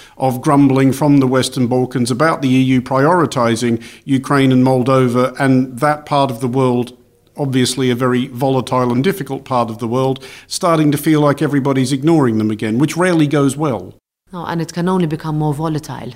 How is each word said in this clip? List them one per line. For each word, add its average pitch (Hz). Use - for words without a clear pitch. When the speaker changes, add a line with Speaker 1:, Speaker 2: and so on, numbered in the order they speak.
Speaker 1:
of 127
grumbling 135
from 143
the 131
Western 127
Balkans 127
about 151
the 131
E 131
U 131
prioritising 123
Ukraine 135
and 127
Moldova, 127
and 131
that 147
part 139
of 117
the 127
world, 123
obviously 131
a 123
very 123
volatile 127
and 127
difficult 139
part 120
of 110
the 120
world, 131
starting 160
to 139
feel 151
like 143
everybody's 135
ignoring 135
them 107
again, 110
which 156
rarely 170
goes 139
well. 113
Speaker 2:
No, 170
and 165
it 156
can 175
only 185
become 156
more 151
volatile 143